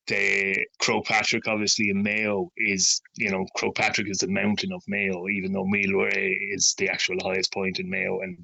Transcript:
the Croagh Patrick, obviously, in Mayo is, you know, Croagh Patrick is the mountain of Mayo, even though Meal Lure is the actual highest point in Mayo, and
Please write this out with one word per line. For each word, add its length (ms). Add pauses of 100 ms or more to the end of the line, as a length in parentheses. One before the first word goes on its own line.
the 580 (140)
Croagh 260
Patrick, 420
obviously, 420
in 140
Mayo 540
is, 440 (140)
you 140
know, 160 (100)
Croagh 200
Patrick 340
is 80
the 100
mountain 460
of 140
Mayo, 420
even 240
though 120
Meal 240
Lure 240
is 640
the 120
actual 340
highest 300
point 260
in 100
Mayo, 300
and 240